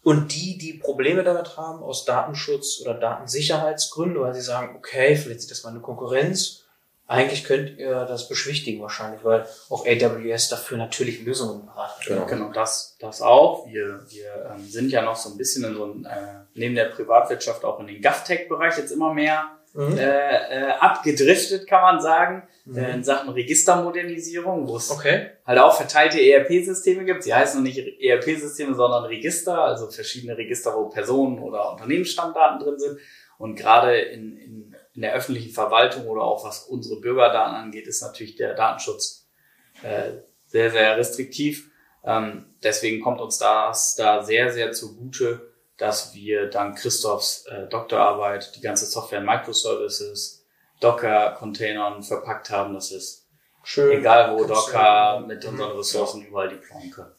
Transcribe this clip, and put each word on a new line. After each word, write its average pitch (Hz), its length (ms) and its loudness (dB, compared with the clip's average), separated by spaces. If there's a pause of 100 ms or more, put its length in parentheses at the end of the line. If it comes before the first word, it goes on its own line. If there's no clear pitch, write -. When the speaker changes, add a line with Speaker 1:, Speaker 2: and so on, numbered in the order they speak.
Speaker 1:
Und 147 320 4
die, 180 240 -8
die 160 160 -14
Probleme 139 500 0
damit 175 340 -2
haben, 160 260 -12
aus 131 240 -8
Datenschutz- 143 760 -4
oder 123 140 -4
Datensicherheitsgründen, 151 1300 -2
weil 127 120 -2
sie 127 80 -8
sagen, 123 360 -6
okay, 135 380 4
vielleicht 120 260 -6
sieht - 100 -14
das - 120 -14
mal 117 80 -14
eine 117 100 -14
Konkurrenz, 131 840 -2 (460)
eigentlich - 340 0
könnt 147 340 -2
ihr 127 280 -4
das 123 220 -8
beschwichtigen 131 540 -6
wahrscheinlich, 110 420 -10
weil 113 220 4 (240)
auch 120 160 -6
A 123 40 2
W 113 420 2
S 117 180 -2
dafür - 280 -6
natürlich 113 460 -6
Lösungen 113 420 -6
parat - 340 -12
hat. - 60 -12
Speaker 2:
Genau. 95 200 -2
Speaker 3:
Genau, 107 260 -6
das, - 480 -4
das 110 220 -12
auch. - 460 6
Wir, 101 420 -8
wir, 104 460 -14
ähm, 101 120 -16
sind 117 220 -2
ja 123 120 2
noch 113 140 0
so - 140 -10
ein 101 80 -16
bisschen 117 280 -4
in 107 100 -6
so 104 100 -6
ein, 101 200 -12
äh, 101 340 -12 (160)
neben 120 200 -2
der 113 100 4
Privatwirtschaft - 760 2
auch 110 160 -4
in 104 80 -14
den 101 140 -16
GovTech-Bereich 165 760 0
jetzt 147 140 -6
immer 156 220 0
mehr, 156 380 0 (220)
Speaker 1:
Mhm. 147 240 -2
Speaker 3:
äh, 139 720 2
äh, - 100 2
abgedriftet, 156 880 4
kann 185 140 6
man 180 200 6
sagen, 175 460 2 (180)
Speaker 1:
Mhm. 127 120 -10
Speaker 3:
äh, 127 160 -2
in 123 100 -4
Sachen 135 260 0
Registermodernisierung, 170 1400 0
wo 117 100 -6
es - 120 -6
Speaker 1:
Okay. 147 400 0 (160)
Speaker 3:
halt 123 140 4
auch 156 160 10
verteilte 160 440 4
E-R-P-Systeme 180 840 6
gibt. 185 200 -2
Die 110 80 -2
heißen 135 260 4
noch 131 80 2
nicht 131 100 -6
E-R-P-Systeme, 139 960 0
sondern 123 300 2
Register, 160 580 -4
also 117 300 -2
verschiedene 120 440 -10
Register, 117 400 -6
wo 107 100 0
Personen- 120 540 0
oder 110 340 -4
Unternehmensstammdaten 160 880 0
drin 143 200 -4
sind. 143 200 -6 (380)
Und 110 180 -10
gerade 120 440 6
in, 110 380 -8
in, 107 380 -20 (200)
in 117 60 -10
der 107 120 -2
öffentlichen 117 400 -6
Verwaltung 113 540 2
oder 110 160 -2
auch 107 200 -2
was 107 200 -12
unsere 113 360 -10
Bürgerdaten 120 540 2
angeht, 110 340 -12
ist - 140 -6
natürlich 110 340 -14
der 107 200 -4
Datenschutz, - 720 -4 (560)
äh, - 300 -6 (340)
sehr, 113 240 2
sehr 110 260 4
restriktiv. 143 720 -4 (340)
Ähm, 107 420 -4 (180)
deswegen 110 400 -2
kommt 123 180 -2
uns - 160 -6
das 110 580 2
da 107 280 4
sehr, 120 280 2
sehr 117 200 -2
zugute, 120 800 -6 (260)
dass 107 380 -4
wir 104 320 -2
dank 101 320 -6
Christophs, - 720 -4
äh, 98 160 -12
Doktorarbeit 104 880 -2
die - 60 -20
ganze 104 260 -4
Software 107 320 -8
in 101 60 -6
Microservices, 107 1160 -4 (360)
Docker-Containern 107 1200 0
verpackt - 480 -8
haben. 98 240 -4
Das 95 180 -10
ist - 360 -14 (360)
Speaker 1:
Schön. 139 360 4
Speaker 3:
egal, 117 320 8
wo 110 60 0
Speaker 1:
Kannst 107 120 2
du 107 40 0 (180)
Speaker 3:
Docker 110 120 4
Speaker 1:
ja 104 440 6
Speaker 3:
mit 107 160 -12
Speaker 1:
Mhm. 110 60 -10
Speaker 3:
unseren 107 280 -8
Ressourcen 104 480 -4
überall 98 240 -4
deployen 92 400 -16
können. 90 300 -20